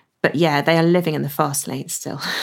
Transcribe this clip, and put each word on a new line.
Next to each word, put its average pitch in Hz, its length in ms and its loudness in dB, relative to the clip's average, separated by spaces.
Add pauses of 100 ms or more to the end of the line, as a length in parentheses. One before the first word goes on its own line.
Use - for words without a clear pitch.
(220)
but - 140 0
yeah, 147 260 2
they 165 160 4
are 165 60 4
living 170 300 2
in 139 80 -2
the 143 60 -4
fast 143 400 -4
lane 131 200 -8
still. - 380 -10
<laughs> 180 40 -6 (120)